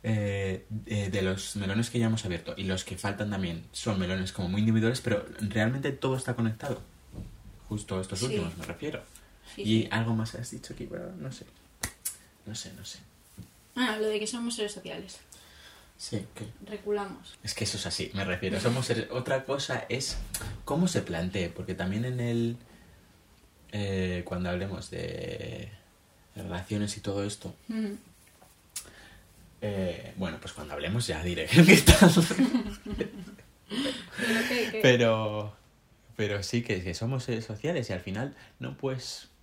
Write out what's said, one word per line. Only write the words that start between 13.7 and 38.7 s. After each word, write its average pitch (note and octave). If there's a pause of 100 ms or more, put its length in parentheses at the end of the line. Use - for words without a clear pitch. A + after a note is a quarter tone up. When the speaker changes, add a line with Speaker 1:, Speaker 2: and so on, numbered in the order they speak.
Speaker 2:
Ah, A3
lo G#3+
de G#3+
que G#3
somos A#3
seres G#3
sociales. F#3 (760)
Speaker 1:
Sí, - (100)
¿qué? G#2+ (180)
Speaker 2:
Reculamos. G#3
Speaker 1:
Es A2
que -
eso G#2
es -
así, -
me G2
refiero. F#2+
Somos A#2+
seres, A2
otra C3
cosa C3+
es - (480)
cómo F3
se G#2
plantee, F2+
porque -
también G2
en B2+
el, A#2 (1120)
eh, F#2+
cuando F2+
hablemos F#2
de E2+ (640)
relaciones G2+
y -
todo G2+
esto, G#2 (120)
Speaker 2:
Ujú. A3 (1600)
Speaker 1:
eh, F#2+
bueno, E2+
pues -
cuando D2
hablemos F#2
ya D#2+
diré E2+
<laughs> -
qué E3+
tal. F3 (2000)
Speaker 2:
¿Pero A#3
qué, A#3+
qué? A3
Speaker 1:
Pero, A2 (600)
pero G2+
sí A#2
que, F#2+
que F2+
somos B2
seres A2+
sociales C3+
y G2
al F2+
final A2 (240)
no C3+